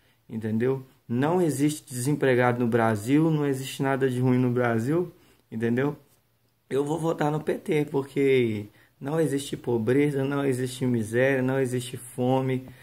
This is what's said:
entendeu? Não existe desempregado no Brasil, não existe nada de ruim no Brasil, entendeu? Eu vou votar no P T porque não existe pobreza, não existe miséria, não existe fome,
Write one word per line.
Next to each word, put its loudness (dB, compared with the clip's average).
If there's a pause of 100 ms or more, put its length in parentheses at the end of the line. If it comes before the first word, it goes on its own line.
(280)
entendeu? -2 (220)
Não 0
existe -2
desempregado 2
no 2
Brasil, 2
não 0
existe -4
nada 0
de 0
ruim 4
no 2
Brasil, 0 (380)
entendeu? -2 (760)
Eu 0
vou -4
votar 0
no -2
P -2
T -2
porque 0 (340)
não -4
existe -2
pobreza, 2
não -2
existe -2
miséria, 2
não 0
existe -4
fome, -2 (160)